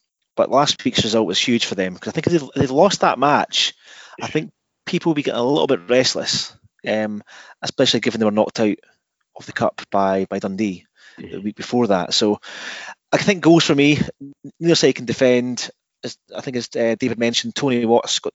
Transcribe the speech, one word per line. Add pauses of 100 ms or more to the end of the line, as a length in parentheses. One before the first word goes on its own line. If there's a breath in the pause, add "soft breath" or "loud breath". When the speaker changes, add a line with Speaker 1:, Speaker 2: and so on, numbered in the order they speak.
(340)
Speaker 1:
But
last
week's
result
was
huge
for
them,
'cause
I
think
if
they'd,
if
they'd
lost
that
match, (460 loud breath)
I
think (360)
people
would
be
getting
a
little
bit
restless, (320)
um, (380 loud breath)
especially
given
they
were
knocked
out (600)
of
the
cup
by,
by
Dundee (320 soft breath)
the
Speaker 2:
Mm-hmm.
Speaker 1:
week
before
that.
So (720 loud breath)
I
think
goals
for
me, (580)
neither
side
can
defend. (320)
As, (180)
I
think
as,
uh,
David
mentioned,
Tony
Watt's
got